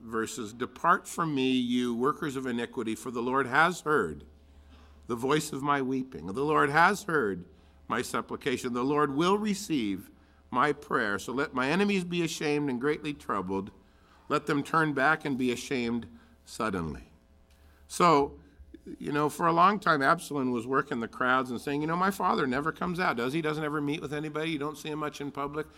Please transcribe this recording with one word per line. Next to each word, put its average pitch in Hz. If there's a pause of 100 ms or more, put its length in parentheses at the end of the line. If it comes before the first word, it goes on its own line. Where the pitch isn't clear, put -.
verses, 113
"Depart 165
from 165
me, 131
you 123
workers 139
of 131
iniquity, 117
for 127
the 117
Lord 127
has 160
heard 87 (800)
the 117
voice 139
of 139
my 143
weeping. 131
The 107
Lord 151
has 170
heard 104 (420)
my 117
supplication. 120
The 123
Lord 147
will 180
receive 143 (400)
my 131
prayer. 113
So -
let 139
my 127
enemies 196
be 175
ashamed 147
and 123
greatly 147
troubled. 95 (580)
Let 147
them 147
turn 156
back 143
and 139
be 127
ashamed 120 (380)
suddenly." 87 (760)
So, 143 (640)
you 147
know, 147
for 175
a 165
long 180
time, 160
Absalom 143
was 120
working 135
the 110
crowds 127
and 117
saying, 143
"You 151
know, 165
my 185
father 190
never 143
comes 180
out, 170
does 120
he? 165
Doesn't 156
ever 151
meet 147
with 139
anybody. 151
You 156
don't 147
see 156
him 151
much 147
in 143
public. 147 (120)